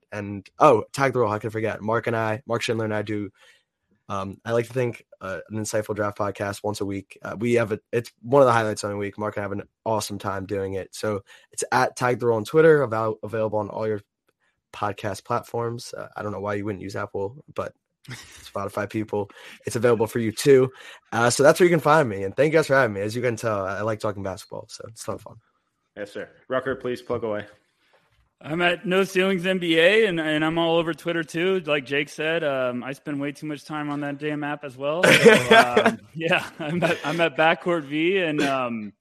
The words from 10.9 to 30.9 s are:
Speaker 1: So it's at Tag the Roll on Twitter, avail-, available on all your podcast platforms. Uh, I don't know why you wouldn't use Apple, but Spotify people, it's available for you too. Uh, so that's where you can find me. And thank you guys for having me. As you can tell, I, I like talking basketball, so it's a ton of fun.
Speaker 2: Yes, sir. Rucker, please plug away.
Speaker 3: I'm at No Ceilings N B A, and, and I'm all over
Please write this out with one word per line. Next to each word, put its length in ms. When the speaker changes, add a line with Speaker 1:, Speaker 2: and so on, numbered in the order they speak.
Speaker 1:
So 300
it's 100
at 220
Tag 260
the 60
Roll 120
on 60
Twitter, 380
avail-, 400
available 360
on 100
all 180
your 140
podcast 540
platforms. 680
Uh, 240
I 60
don't 100
know 80
why 140
you 100
wouldn't 180
use 140
Apple, 480
but 200
Spotify 800
people, 420
it's 100
available 300
for 140
you 120
too. 400
Uh, 160
so 140
that's 180
where 60
you 60
can 80
find 280
me. 160
And 100
thank 180
you 60
guys 80
for 100
having 180
me. 80
As 120
you 60
can 160
tell, 300
I, 120
I 40
like 180
talking 220
basketball, 480
so 180
it's 140
a 40
ton 100
of 40
fun. 160
Speaker 2:
Yes, 140
sir. 180
Rucker, 280
please 260
plug 220
away. 220
Speaker 3:
I'm 200
at 240
No 200
Ceilings 420
N 120
B 200
A, 280
and, 140
and 240
I'm 140
all 180
over 160